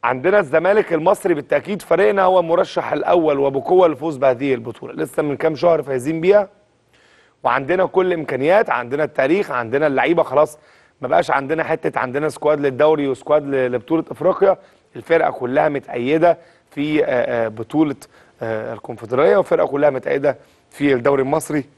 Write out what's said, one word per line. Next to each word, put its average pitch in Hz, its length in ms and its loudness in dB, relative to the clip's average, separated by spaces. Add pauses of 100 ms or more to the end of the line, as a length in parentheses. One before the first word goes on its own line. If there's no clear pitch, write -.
عندنا 131 340 2
الزمالك 175 540 2
المصري 170 420 0
بالتأكيد 151 480 -4
فريقنا 196 400 2
هو 185 180 4
المرشح 165 520 -2
الأول 151 460 2
وبقوة 139 500 2
للفوز 147 280 -4
بهذه 131 380 0
البطولة، 120 380 -12
لسه 151 300 -4
من 147 140 -2
كام 160 200 0
شهر 160 260 2
فايزين 139 380 -4
بيها، 190 280 4 (960)
وعندنا 139 440 0
كل 185 260 0
إمكانيات، 160 580 0
عندنا 123 340 -2
التاريخ، 147 460 0
عندنا 127 360 -2
اللعيبة، 147 360 2
خلاص 147 360 0 (420)
ما 127 80 -10
بقاش 165 220 2
عندنا 139 340 -2
حتة - 340 -4
عندنا 127 300 -4
سكواد 147 320 -2
للدوري 143 480 0
وسكواد 143 380 -2
ل-، 131 260 -2
لبطولة 156 380 -2
أفريقيا. 185 480 0 (380)
الفرقة 160 340 0
كلها 135 380 -2
متأيدة 147 680 0 (320)
في، 151 340 -2
آه، - 40 -4
آه، 120 400 -2
بطولة، 131 480 -2 (460)
آه، 113 320 -8
الكونفدرالية، 127 640 0
والفرقة 175 300 2
كلها 143 240 2
متأيدة 139 460 -2 (340)
في 143 240 0
الدوري 135 280 2
المصري 147 420 -2 (140)